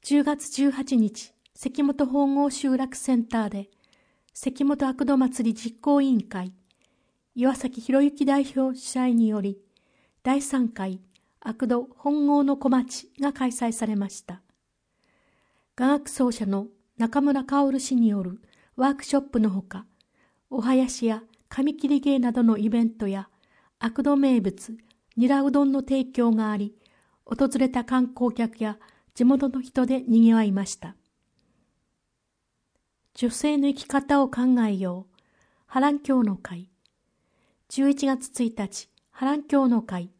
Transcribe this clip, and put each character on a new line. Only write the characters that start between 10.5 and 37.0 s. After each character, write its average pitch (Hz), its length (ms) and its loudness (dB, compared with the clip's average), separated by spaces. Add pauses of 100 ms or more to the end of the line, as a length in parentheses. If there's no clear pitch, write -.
回 190 320 -8 (400)
悪 226 260 -6
戸 240 200 -2 (100)
本 294 300 0
郷 285 160 4
の 277 140 2
小 277 120 0
町 254 500 -2
が 277 140 -2
開 254 180 -2
催 240 200 -4
さ 226 140 -6
れ 214 100 -2
ま 202 140 -2
し - 160 -18
た。 180 160 -16 (1300)
雅 254 120 0
楽 285 220 0
奏 247 220 0
者 226 140 -6
の 196 220 -2 (300)
中 226 240 0
村 269 220 2
薫 277 360 0
氏 262 160 -4
に 233 140 4
よ 202 140 -2
る 180 180 -10 (340)
ワ 254 140 2
ー 277 60 0
ク 277 100 -16
シ 285 120 0
ョ - 20 6
ッ - 40 -12
プ 277 160 -2
の 214 100 4
ほ 190 120 -2
か、 190 240 -14 (640)
お 262 100 -4
囃 254 280 2
子 247 200 -6
や 220 160 -2 (260)
紙 285 260 -2
切 294 120 -4
り 285 120 4
芸 277 200 2
な 240 120 2
ど 247 120 2
の 226 140 4
イ 214 120 0
ベ 233 140 2
ン 226 80 0
ト 220 160 -6
や、 196 220 -8 (500)
悪 233 240 -4
戸 285 120 2
名 269 260 4
物、 196 360 -8 (400)
ニ 240 100 4
ラ 277 140 4
う 277 100 2
ど 285 140 4
ん 269 80 2
の 269 80 0
提 269 240 0
供 240 260 0
が 220 200 0
あ 208 60 -4
り、 208 160 -6 (520)
訪 262 320 0
れ 262 120 2
た 254 140 -4
観 254 240 0
光 247 260 -2
客 226 300 -4
や 214 140 -6 (360)
地 240 120 0
元 269 240 4
の 254 120 -6
人 254 240 -2
で 262 160 0
賑 226 360 6
わ 220 60 4
い 208 100 0
ま 196 120 -2
し - 120 -12
た。 - 180 -16 (2250)
女 240 140 0
性 294 280 -2
の 277 100 2
生 277 140 -2
き - 60 -14
方 277 360 2
を 262 60 0
考 254 360 2
え 208 120 -2
よ 185 340 -6
う。 - 40 -20 (500)
波 - 160 -2
乱 285 180 2
協 269 240 2
の 196 140 0
会。 180 320 -16 (960)